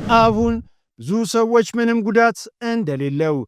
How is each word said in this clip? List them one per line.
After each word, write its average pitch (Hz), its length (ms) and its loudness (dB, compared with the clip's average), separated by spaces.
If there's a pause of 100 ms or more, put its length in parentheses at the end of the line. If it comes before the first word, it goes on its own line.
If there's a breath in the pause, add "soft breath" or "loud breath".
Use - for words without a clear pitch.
(140)
አሁን 226 400 4 (460)
ብዙ 117 100 -12 (180)
ሰዎች 226 460 2
ምንም 233 280 0
ጉዳት 226 360 2 (280)
እንደሌለው 147 680 -2 (120)